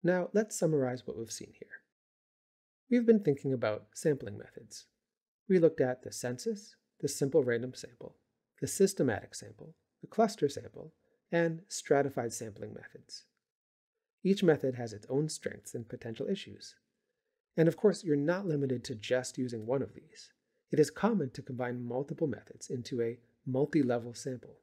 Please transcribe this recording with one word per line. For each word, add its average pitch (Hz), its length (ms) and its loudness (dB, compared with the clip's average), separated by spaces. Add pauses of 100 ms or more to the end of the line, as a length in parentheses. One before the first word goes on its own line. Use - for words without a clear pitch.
Now, 180 240 2
let's 220 260 0
summarize 131 480 2
what - 120 -8
we've 113 120 -8
seen - 220 -12
here. - 300 -18 (1080)
We've 240 140 4
been 220 180 8
thinking 139 300 0
about 110 400 -2
sampling 131 460 -2
methods. - 480 -18 (640)
We 185 80 6
looked 160 240 6
at 127 200 0
the 107 100 -12
census, 127 640 -6 (240)
the 147 80 -2
simple 143 360 2
random 123 300 0
sample, - 420 -16 (420)
the 143 80 -4
systematic 147 680 2
sample, 107 400 -16 (260)
the - 60 -18
cluster 208 420 2
sample, - 460 -8 (360)
and 165 380 2
stratified 135 640 0
sampling 107 400 -10
methods. - 540 -18 (1000)
Each 196 180 4
method 139 340 4
has 120 180 -6
its 104 160 -16
own 147 180 0
strengths - 460 -10
and 117 120 -8
potential 113 400 -8
issues. - 500 -8 (800)
And 165 140 4
of 160 80 0
course, - 260 2
you're 151 140 2
not 175 300 0
limited 139 380 -2
to 135 100 -8
just 123 420 -2
using 117 300 -4
one 131 160 0
of 101 100 -8
these. - 400 -20 (380)
It 151 100 2
is 147 100 6
common 196 420 0
to 127 100 -12
combine 123 440 -6
multiple 143 420 -2
methods - 420 -10
into 123 320 -4
a 117 160 -4 (260)
multi-level 127 680 0
sample. - 480 -10